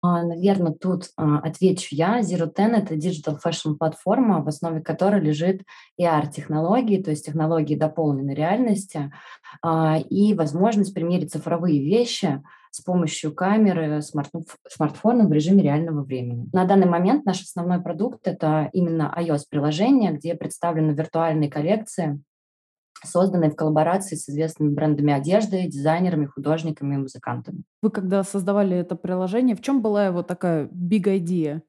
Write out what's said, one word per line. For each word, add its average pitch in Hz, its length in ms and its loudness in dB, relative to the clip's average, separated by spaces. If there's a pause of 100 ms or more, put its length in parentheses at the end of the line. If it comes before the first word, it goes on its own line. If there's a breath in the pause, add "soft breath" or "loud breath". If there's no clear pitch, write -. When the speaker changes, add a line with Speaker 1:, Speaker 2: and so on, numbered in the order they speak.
Speaker 1:
А, 175 240 0
наверно, 175 480 0
тут, 180 460 -4
а, 151 220 2
отвечу 180 540 0
я. 185 260 2
Zero 170 300 -2
Ten — 208 240 2
это 190 220 0
диджитал 151 400 -4
фэшн-платформа, 165 1040 0
в 139 60 -4
основе 160 320 -4
которой 190 400 2
лежит 160 400 0 (400 loud breath)
A 165 200 4
R-технологии, 170 840 0
то 165 80 -4
есть 151 160 -4
технологии 156 500 0
дополненной 143 580 -2
реальности, 180 760 -2 (480 loud breath)
а, 160 380 2 (100)
и 202 240 4
возможность 185 600 2
примерить 170 380 -2
цифровые 165 460 0
вещи 170 640 0 (280 loud breath)
с - 100 -16
помощью 160 540 -2
камеры, 180 680 2
смартф-, 151 560 -8 (100)
смартфона 220 600 2
в 151 40 4
режиме 170 300 6
реального 151 400 0
времени. 127 520 -6
На 185 100 4
данный 190 240 6
момент 180 380 2
наш 180 160 -2
основной 175 400 -4
продукт — 185 440 -6
это 156 460 0
именно 165 420 0
I 170 160 -4
O 151 40 2
S-приложение, 156 800 0
где 156 220 -6
представлены 156 580 -2
виртуальные 156 580 0
коллекции, 156 680 -2 (840)
созданные 180 460 2
в 151 60 -8
коллаборации 160 580 0
с - 140 -10
известными 151 440 -2
брендами 147 400 2
одежды, 180 540 0
дизайнерами, 156 600 0
художниками 147 680 -4
и 139 40 -2
музыкантами. 127 680 -8 (180)
Speaker 2:
Вы 214 80 2
когда 196 320 0
создавали 196 540 0
это 180 180 -4
приложение, 185 600 0
в - 40 -12
чём 277 220 0
была 208 240 2
его 175 160 0
такая 170 440 -2
big 180 400 0
idea? 165 640 0